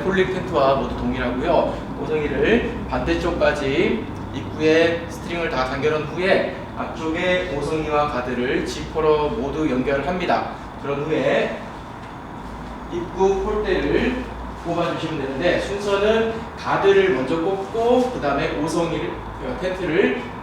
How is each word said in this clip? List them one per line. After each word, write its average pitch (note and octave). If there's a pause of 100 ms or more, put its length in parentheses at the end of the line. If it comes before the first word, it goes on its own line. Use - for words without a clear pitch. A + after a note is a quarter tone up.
홀릭 F#3
텐트와 C#3
모두 A#2+
동일하고요. B2+ (300)
오성이를 D#3 (140)
반대쪽까지 D#3 (300)
입구에 E3
스트링을 E3+
다 D3+
당겨놓은 C#3+
후에 F3 (200)
앞쪽에 E3
오성이와 D3+
가드를 B2
지퍼로 D3+
모두 C#3
연결을 C3+
합니다. A#2+ (280)
그런 C#3+
후에 C#3+ (1400)
입구 F#3+
폴대를 G#3+ (400)
꼽아주시면 E3
되는데, C3+
순서는 G#3 (240)
가드를 G3
먼저 -
꼽고 A3+
그 -
다음에 E3+
오성이를, D#3+
어, -
텐트를 F3+ (220)